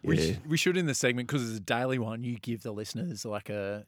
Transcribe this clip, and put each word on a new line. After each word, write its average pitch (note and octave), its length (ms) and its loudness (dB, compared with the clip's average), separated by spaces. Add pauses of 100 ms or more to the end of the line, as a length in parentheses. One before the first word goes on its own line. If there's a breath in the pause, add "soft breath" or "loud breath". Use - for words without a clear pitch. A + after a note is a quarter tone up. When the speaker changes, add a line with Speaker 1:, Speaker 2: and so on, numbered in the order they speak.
Speaker 1:
We - 160 4
Speaker 2:
Yeah. D#2+ 140 4
Speaker 1:
sh-, - 40 0 (120)
we D#3 80 4
should, F3+ 220 4
in F3 80 4
the C#3 80 2
segment, B2 340 2
'cause C#3+ 180 2
it's A2 120 -4
a - 20 -6
daily B2 380 2
one, A2+ 260 -2
you B2 140 -2
give A#2 240 -4
the A2+ 100 -6
listeners, A2+ 540 -6
like, G#2 240 -4
a, G#2 380 -4